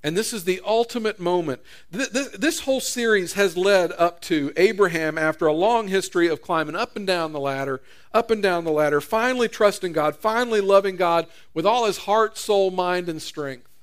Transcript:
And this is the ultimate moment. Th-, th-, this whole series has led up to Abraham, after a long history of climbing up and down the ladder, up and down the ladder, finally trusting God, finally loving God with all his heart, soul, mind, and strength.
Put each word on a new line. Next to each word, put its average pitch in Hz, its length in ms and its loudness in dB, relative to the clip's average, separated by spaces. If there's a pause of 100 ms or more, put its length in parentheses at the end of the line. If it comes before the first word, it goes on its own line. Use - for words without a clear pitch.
And 156 140 -4
this 220 160 -4
is 196 120 -8
the 185 200 -2
ultimate 220 540 -2
moment. 175 420 -2 (320)
Th-, 240 180 -6
th-, 254 200 -4
this 269 300 -2
whole 269 180 -2
series 214 540 -2
has 190 220 0
led 185 360 4
up 170 300 0
to 151 360 -2
Abraham, 170 580 2
after 156 300 0
a 151 80 4
long 208 360 2
history 185 380 0
of 156 140 -2
climbing 156 340 -2
up 226 200 -4
and 208 100 -8
down 170 280 -2
the 151 60 -6
ladder, 139 420 -4 (300)
up 220 200 0
and 220 100 -2
down 175 220 0
the 165 80 -2
ladder, 151 280 2
finally 240 480 0
trusting 196 460 0
God, 151 220 0
finally 226 440 0
loving 196 360 4
God 170 320 0 (260)
with 165 140 0
all 240 180 2
his 202 140 -2
heart, 214 360 0
soul, 196 360 0
mind, 180 380 -2
and 156 120 -8
strength. 135 460 -10 (160)